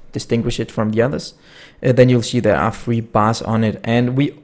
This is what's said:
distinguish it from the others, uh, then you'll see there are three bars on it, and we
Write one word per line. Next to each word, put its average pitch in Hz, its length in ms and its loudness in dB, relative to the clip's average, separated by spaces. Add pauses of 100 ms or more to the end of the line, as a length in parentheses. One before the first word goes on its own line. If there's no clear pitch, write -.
(120)
distinguish 117 460 -4
it 113 140 -6
from 110 180 -2
the 107 100 0
others, - 340 -2 (480)
uh, 131 100 2
then 127 160 6
you'll 123 120 4
see 120 200 -2
there 101 160 2
are 92 160 0
three 117 280 -4
bars 110 400 0
on 113 220 -2
it, 107 220 -2
and 120 320 0
we 143 280 -2